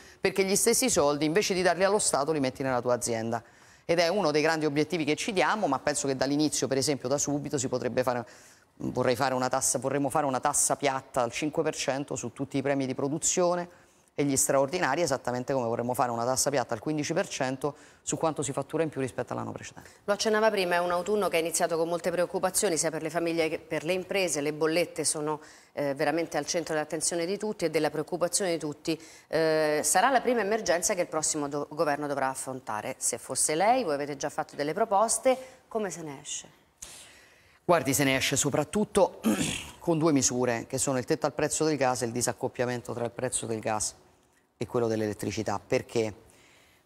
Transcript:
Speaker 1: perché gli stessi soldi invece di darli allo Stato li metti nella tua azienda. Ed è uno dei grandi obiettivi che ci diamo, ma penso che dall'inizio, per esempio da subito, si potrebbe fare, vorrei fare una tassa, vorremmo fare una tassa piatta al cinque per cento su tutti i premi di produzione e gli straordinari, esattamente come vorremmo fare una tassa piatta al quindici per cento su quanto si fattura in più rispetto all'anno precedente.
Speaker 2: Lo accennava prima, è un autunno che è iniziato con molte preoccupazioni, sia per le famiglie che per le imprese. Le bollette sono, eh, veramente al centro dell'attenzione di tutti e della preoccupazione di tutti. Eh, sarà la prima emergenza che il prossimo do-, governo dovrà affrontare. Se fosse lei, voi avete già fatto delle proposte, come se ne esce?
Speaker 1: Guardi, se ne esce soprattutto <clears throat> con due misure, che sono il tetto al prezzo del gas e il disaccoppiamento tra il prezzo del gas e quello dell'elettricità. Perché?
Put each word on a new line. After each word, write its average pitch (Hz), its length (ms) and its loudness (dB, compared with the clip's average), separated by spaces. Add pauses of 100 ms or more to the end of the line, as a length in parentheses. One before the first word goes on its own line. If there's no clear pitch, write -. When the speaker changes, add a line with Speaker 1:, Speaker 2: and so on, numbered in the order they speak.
(220)
Speaker 1:
perché 190 220 2
gli 190 120 2
stessi 233 360 2
soldi 147 340 4
invece 190 300 2
di 180 80 2
darli 175 220 4
allo 202 120 4
Stato 151 340 2
li 156 80 0
metti 131 220 -2
nella 131 200 0
tua 123 120 0
azienda. 113 500 -2 (400)
Ed 170 140 2
è 170 120 4
uno 185 200 2
dei 147 140 4
grandi 156 240 2
obiettivi 147 380 0
che 151 100 2
ci 226 180 -4
diamo, 185 320 2
ma 135 140 0
penso 147 260 -2
che 139 100 0
dall'inizio, 143 520 0
per 131 100 0
esempio 135 320 0
da 143 80 2
subito, 143 400 -2
si 131 100 -2
potrebbe 123 360 -2
fare, 120 240 -2 (480)
vorrei 127 400 0
fare 131 180 0
una 127 160 0
tassa, 131 300 0
vorremmo 135 300 0
fare 151 180 2
una 127 120 0
tassa 143 360 2
piatta 131 480 0
al 117 80 0
cinque 156 320 -2
per 151 120 -2
cento 139 400 -4
su 117 160 -6
tutti - 260 -6
i 135 40 2
premi 139 240 0
di 127 80 -4
produzione 175 880 0 (360)
e 151 60 0
gli 139 140 2
straordinari, 139 640 2
esattamente 127 500 -2
come 127 160 0
vorremmo 120 260 -2
fare 123 160 2
una 117 140 -2
tassa 131 260 0
piatta 127 240 0
al 110 60 -2
quindici 156 320 -4
per 185 160 0
cento 135 480 -4 (260)
su - 140 -6
quanto 156 280 -2
si 135 100 -4
fattura 156 280 -2
in 160 60 0
più 139 140 -6
rispetto 123 320 -4
all'anno 117 180 -6
precedente. - 380 -14 (160)
Speaker 2:
Lo 202 80 0
accennava 214 360 2
prima, 185 260 2
è 175 40 4
un 175 120 0
autunno 180 360 0
che 165 80 0
è 165 60 4
iniziato 165 340 0
con 165 140 0
molte 170 220 -2
preoccupazioni, 175 640 0
sia 160 120 0
per 151 120 -4
le 160 80 -4
famiglie 165 400 0
che 165 100 -4
per 151 240 -4
le 160 80 -2
imprese. 185 480 0
Le 147 140 0
bollette 160 500 0
sono, 151 380 -2 (320)
eh, 139 220 -2
veramente 156 420 0
al 143 80 -2
centro 165 280 -4
dell'attenzione 160 520 -2
di 196 120 -4
tutti 208 280 -4
e 160 40 0
della 156 200 2
preoccupazione 170 640 -2
di 165 60 0
tutti. 156 400 -4 (300)
Eh, 156 560 2
sarà 196 260 4
la 254 120 4
prima 240 180 2
emergenza 196 540 0
che 175 80 0
il 165 60 -2
prossimo 156 420 -2
do-, 143 220 -4
governo 147 360 0
dovrà 135 220 0
affrontare. 131 680 -6
Se - 200 -2
fosse - 360 -2
lei, 220 300 4
voi 151 120 0
avete 143 200 -4
già 147 140 -4
fatto - 260 -6
delle 143 160 -2
proposte, 202 680 2 (300)
come 214 220 -4
se 165 140 -8
ne 143 180 -10
esce? - 260 -12 (1200)
Speaker 1:
Guardi, 151 280 4
se 139 120 2
ne 135 100 4
esce 131 220 0
soprattutto 156 800 2 (320)
<clears throat> - 280 -10
con 170 180 2
due 156 160 4
misure, 123 540 2
che 135 100 -4
sono 131 220 0
il 120 40 -2
tetto 156 220 0
al 143 80 -2
prezzo 151 320 0
del 156 100 2
gas 127 280 2
e - 20 0
il 113 80 -4
disaccoppiamento 123 800 -2
tra 117 100 -4
il 117 80 -4
prezzo 123 340 -4
del 113 140 -4
gas 110 360 -2 (640)
e 117 100 -6
quello 120 200 2
dell'elettricità. 107 720 -2
Perché? 113 540 0 (720)